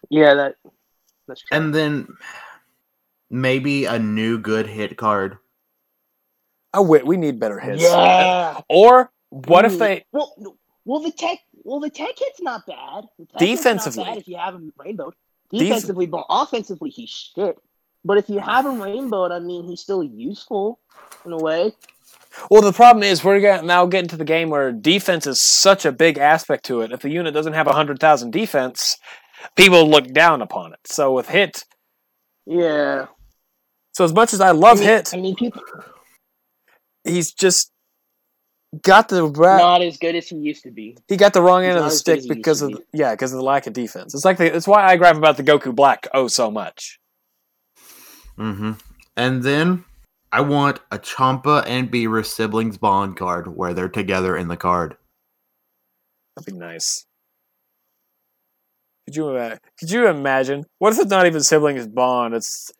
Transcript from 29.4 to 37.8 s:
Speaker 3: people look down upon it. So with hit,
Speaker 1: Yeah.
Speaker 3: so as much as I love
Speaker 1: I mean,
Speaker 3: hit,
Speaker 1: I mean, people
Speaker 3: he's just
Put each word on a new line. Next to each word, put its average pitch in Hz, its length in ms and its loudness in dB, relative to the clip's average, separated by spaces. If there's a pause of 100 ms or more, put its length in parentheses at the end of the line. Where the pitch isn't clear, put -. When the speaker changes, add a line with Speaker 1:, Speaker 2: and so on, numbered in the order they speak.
Speaker 3:
people 180 340 8
look 135 240 2
down 151 300 4
upon 85 300 -12
it. - 120 -20
So 139 280 -2
with 127 160 -4
hit, 180 360 -2 (800)
Speaker 1:
Yeah. 147 600 -4 (840)
Speaker 3:
so 190 120 0
as 160 80 0
much 226 200 2
as 196 80 -2
I 190 100 6
love 196 260 8
Speaker 1:
I 202 40 0
mean, 202 80 4
Speaker 3:
hit, 208 260 2
Speaker 1:
I - 20 -10
mean, 185 180 -6
people - 260 -8 (1400)
Speaker 3:
he's 170 300 -4
just - 380 0 (1120)